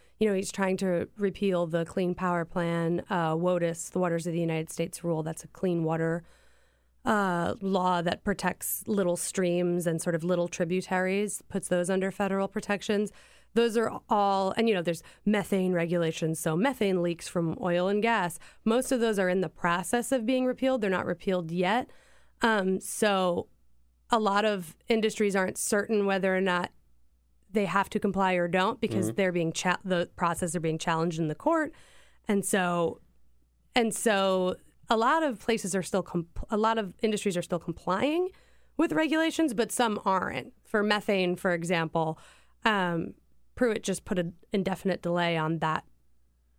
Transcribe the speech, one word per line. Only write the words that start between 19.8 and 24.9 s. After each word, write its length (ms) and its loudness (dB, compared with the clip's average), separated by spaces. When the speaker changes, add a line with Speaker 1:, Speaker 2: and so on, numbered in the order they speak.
Speaker 1:
of 120 0
being 220 2
repealed. 340 0
They're 100 0
not 160 0
repealed 440 -2
yet. 400 0
Um, 400 2
so 680 0
a 80 4
lot 260 2
of 320 -2
industries 480 2